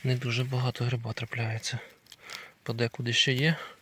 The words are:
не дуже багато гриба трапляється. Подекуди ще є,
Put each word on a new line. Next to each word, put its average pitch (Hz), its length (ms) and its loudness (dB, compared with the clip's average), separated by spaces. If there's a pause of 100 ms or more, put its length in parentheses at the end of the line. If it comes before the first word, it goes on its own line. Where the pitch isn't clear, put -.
не 127 120 4
дуже 123 280 0
багато 123 420 0
гриба 117 280 -2
трапляється. 113 640 -4 (840)
Подекуди 117 500 0
ще 135 200 4
є, 151 220 4 (260)